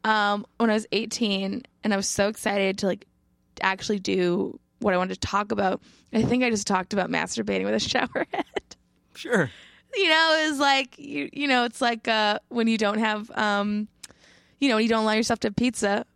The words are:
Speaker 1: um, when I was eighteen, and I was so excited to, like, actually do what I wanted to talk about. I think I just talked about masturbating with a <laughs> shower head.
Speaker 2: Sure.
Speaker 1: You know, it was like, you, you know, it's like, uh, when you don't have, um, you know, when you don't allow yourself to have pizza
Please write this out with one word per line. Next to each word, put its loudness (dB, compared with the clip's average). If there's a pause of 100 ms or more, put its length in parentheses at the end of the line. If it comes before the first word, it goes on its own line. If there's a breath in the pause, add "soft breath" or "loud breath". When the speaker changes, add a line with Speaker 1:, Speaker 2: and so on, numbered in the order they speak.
Speaker 1:
um, 2 (120)
when 2
I 4
was 0
eighteen, -2 (200)
and 2
I 2
was -2
so 0
excited -2
to, 0
like, -4 (560)
actually -2
do 0 (200)
what 2
I 2
wanted -2
to -4
talk -2
about. 0 (320 soft breath)
I 2
think 2
I 2
just -2
talked -2
about 0
masturbating -2
with 0
a 2
<laughs> -4
shower -2
head. -8 (400)
Speaker 2:
Sure. 0 (440 loud breath)
Speaker 1:
You 2
know, 4
it 2
was -2
like, 2
you, -8
you -4
know, 4
it's -8
like, -2
uh, 2
when 0
you 2
don't 0
have, -2
um, 0 (720 loud breath)
you 2
know, 2
when 2
you 2
don't 2
allow 2
yourself 0
to -2
have -8
pizza 0 (100)